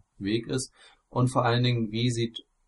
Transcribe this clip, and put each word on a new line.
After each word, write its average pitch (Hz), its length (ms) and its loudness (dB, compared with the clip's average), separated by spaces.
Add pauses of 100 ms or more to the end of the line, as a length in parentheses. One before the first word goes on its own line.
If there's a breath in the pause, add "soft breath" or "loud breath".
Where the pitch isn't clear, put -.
(180)
Weg 104 300 -2
ist. 131 260 -4 (360 soft breath)
Und 127 200 2
vor - 160 0
allen 120 180 2
Dingen, 117 280 0
wie 117 180 0
sieht 117 300 -2 (280)